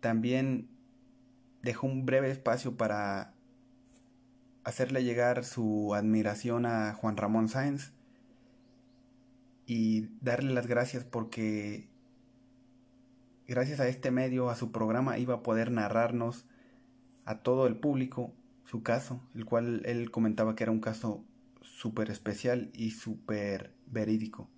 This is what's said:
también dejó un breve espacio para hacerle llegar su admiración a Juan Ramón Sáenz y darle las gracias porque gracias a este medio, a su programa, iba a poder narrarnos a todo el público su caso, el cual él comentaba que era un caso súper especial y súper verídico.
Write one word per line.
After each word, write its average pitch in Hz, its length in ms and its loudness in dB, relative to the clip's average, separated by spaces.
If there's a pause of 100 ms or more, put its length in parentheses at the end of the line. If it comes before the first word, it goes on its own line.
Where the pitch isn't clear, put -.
también 123 680 2 (920)
dejó 123 240 -2
un 131 180 -2
breve 131 260 4
espacio 123 460 -2
para 104 560 -2 (1300)
hacerle 127 380 0
llegar 120 420 2
su 107 500 0
admiración 107 720 2
a 110 260 0
Juan 107 240 -2
Ramón 110 320 2
Sáenz 139 460 -2 (1700)
y 110 460 2 (100)
darle 131 320 0
las 120 140 0
gracias 123 380 0
porque 107 840 -4 (1600)
gracias 135 340 0
a 127 80 4
este 131 220 -2
medio, 127 400 2
a 117 60 -2
su 113 140 -4
programa, 113 460 2
iba 123 200 0
a 120 60 -8
poder 113 280 2
narrarnos 117 720 2 (800)
a 110 140 -6
todo 127 280 4
el 113 120 2
público 131 560 -2 (300)
su 113 180 -8
caso, 123 520 -2
el 113 120 -8
cual 117 400 0
él 120 240 -2
comentaba 110 440 2
que 113 100 -2
era 110 80 2
un 110 80 2
caso 110 440 -4 (380)
súper 110 480 -6
especial 107 640 -2
y 110 160 -2
súper 104 840 -4 (120)
verídico. 110 720 -2